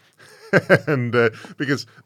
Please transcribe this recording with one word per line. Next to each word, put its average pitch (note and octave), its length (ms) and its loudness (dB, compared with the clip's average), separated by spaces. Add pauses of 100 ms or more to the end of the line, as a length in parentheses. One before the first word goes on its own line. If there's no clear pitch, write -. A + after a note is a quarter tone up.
(520)
<laughs> - 340 2
And, B2 280 -2
uh, A#2 160 4 (260)
because C3 300 -4 (200)